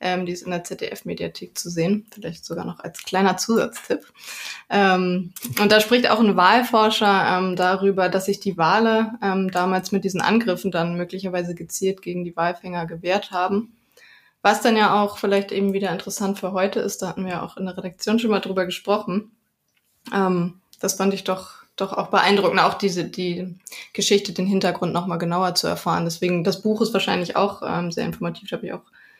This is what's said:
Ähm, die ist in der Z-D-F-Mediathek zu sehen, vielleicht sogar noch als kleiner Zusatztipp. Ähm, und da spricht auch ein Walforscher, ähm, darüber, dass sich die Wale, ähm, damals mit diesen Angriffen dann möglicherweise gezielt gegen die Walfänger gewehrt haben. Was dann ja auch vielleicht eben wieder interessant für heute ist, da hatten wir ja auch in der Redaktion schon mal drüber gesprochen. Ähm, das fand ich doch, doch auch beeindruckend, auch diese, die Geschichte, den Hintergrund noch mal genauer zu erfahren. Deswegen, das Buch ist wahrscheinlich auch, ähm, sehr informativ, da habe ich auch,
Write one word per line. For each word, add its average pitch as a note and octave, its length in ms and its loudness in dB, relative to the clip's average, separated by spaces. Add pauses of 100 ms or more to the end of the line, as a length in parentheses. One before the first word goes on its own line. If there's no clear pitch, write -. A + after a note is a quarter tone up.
Ähm, F#3 240 -2
die F3+ 80 -4
ist F3+ 100 -8
in F3+ 100 -8
der F3 120 -4
Z-D-F-Mediathek - 920 -8
zu - 100 -8
sehen, F3 420 0
vielleicht E3+ 360 -12
sogar E3+ 180 -8
noch F3 160 -10
als - 220 -12
kleiner F#3 340 2
Zusatztipp. - 720 -2 (640)
Ähm, F#3 600 2 (280)
und G#3 100 4
da G#3+ 100 8
spricht B3 300 4
auch A3 100 4
ein G#3 160 6
Walforscher, G3+ 1000 4
ähm, F#3 180 0
darüber, F#3 520 2
dass F#3 180 0
sich G3 140 -2
die F#3 160 -4
Wale, A3 560 4 (100)
ähm, F#3+ 280 0
damals F#3 420 0
mit F#3+ 120 0
diesen F#3 180 -2
Angriffen G3+ 480 2
dann F3 260 -2
möglicherweise F3+ 580 -4
gezielt F#3+ 460 -4
gegen F3 240 -6
die E3+ 120 -10
Walfänger F3 500 -4
gewehrt F3 460 -4
haben. F#3+ 400 0 (680)
Was G#3 180 4
dann A3+ 160 4
ja G#3 260 4
auch G#3 160 -2
vielleicht G3 320 0
eben G3 220 0
wieder G3 180 -2
interessant G3 480 -4
für F#3+ 140 -6
heute G3 260 0
ist, - 240 -4
da F#3 60 -6
hatten F#3+ 160 -6
wir F#3 80 -6
ja E3+ 100 -6
auch E3 140 -12
in F#3+ 100 -6
der F3+ 100 -8
Redaktion F#3+ 440 -2
schon A#3 100 0
mal G3+ 100 4
drüber F#3+ 240 -2
gesprochen. G3 680 -2 (840)
Ähm, F3+ 460 0 (180)
das F#3+ 160 -2
fand G3 200 0
ich F#3+ 100 -8
doch, F#3 300 -4 (220)
doch F#3+ 160 -6
auch - 160 -4
beeindruckend, F#3+ 520 4
auch F#3+ 140 4
diese, F3 300 -2
die F3+ 520 -6 (360)
Geschichte, G3+ 400 0
den F#3 140 -2
Hintergrund F#3 460 0
noch F3 140 -2
mal F3 100 -4
genauer F3 380 0
zu - 120 0
erfahren. E3+ 380 0
Deswegen, F3 400 0
das F#3+ 180 0
Buch G#3+ 180 0
ist A3 120 0
wahrscheinlich F#3 440 0
auch, G3+ 300 0
ähm, E3+ 240 -2
sehr - 140 -4
informativ, E3+ 440 -6
da E3+ 80 -6
habe E3+ 100 -8
ich - 60 -8
auch, - 100 -12 (380)